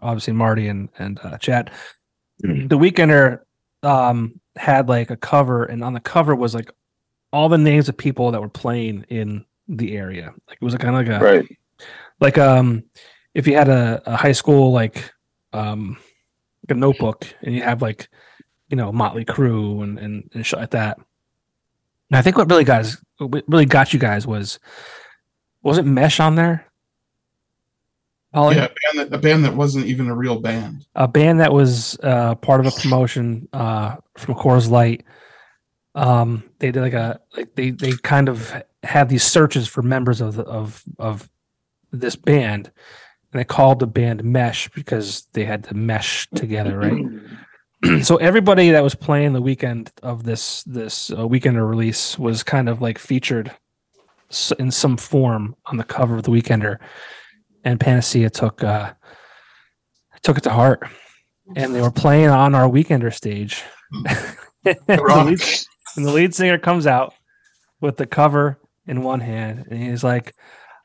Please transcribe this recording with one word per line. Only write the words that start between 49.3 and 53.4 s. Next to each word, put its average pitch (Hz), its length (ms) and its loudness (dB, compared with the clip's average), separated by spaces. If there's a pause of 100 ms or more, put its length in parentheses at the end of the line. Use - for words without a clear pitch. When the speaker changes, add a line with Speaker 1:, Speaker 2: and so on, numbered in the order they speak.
Speaker 1:
the 123 80 -2
weekend 123 500 -6 (100)
of 117 220 -10
this, - 380 -8
this, 117 480 -10
uh, - 80 -10
Weekender 117 500 0
release 113 500 -4
was 117 240 -4
kind 131 280 -2
of, 113 100 -6
like, 113 180 -6
featured 123 560 -4 (760)